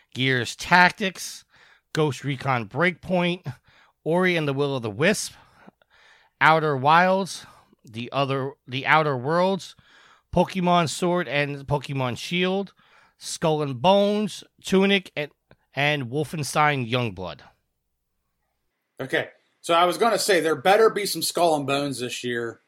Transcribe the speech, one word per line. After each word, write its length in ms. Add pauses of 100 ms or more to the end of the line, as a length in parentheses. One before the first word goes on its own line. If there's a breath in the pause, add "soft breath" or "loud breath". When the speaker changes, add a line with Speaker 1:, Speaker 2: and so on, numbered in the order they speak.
(160 soft breath)
Speaker 1:
Gears 400
Tactics, 880 (480 soft breath)
Ghost 300
Recon 440
Breakpoint, 880 (500 loud breath)
Ori 320
and 120
the 60
Will 220
of 60
the 80
Wisp, 440 (1080 soft breath)
Outer 340
Wilds, 680 (400 soft breath)
The 260
Other, 420 (140)
The 200
Outer 280
Worlds, 600 (600 soft breath)
Pokemon 540
Sword 380
and 400
Pokemon 500
Shield, 560 (460 soft breath)
Skull 420
and 200
Bones, 640 (180)
Tunic, 540
and, 160 (440)
and 340
Wolfenstein 800
Youngblood. 520 (1600)
Speaker 2:
Okay, 300 (320)
so 120
I 120
was 120
gonna 220
say 220
there 140
better 340
be 160
some 160
Skull 340
and 100
Bones 340
this 220
year, 460